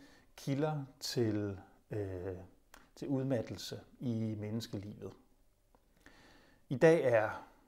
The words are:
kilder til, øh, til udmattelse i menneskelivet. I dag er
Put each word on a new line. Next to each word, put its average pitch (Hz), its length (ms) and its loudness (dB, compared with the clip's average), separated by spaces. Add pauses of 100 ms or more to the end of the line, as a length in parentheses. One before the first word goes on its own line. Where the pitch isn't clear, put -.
(360)
kilder 147 480 -2 (160)
til, 104 600 0 (320)
øh, 95 440 -6 (600)
til - 120 -8
udmattelse 131 720 -2 (180)
i 110 400 -2
menneskelivet. 104 720 -8 (1600)
I 139 80 -2
dag 160 260 8
er 113 440 4 (200)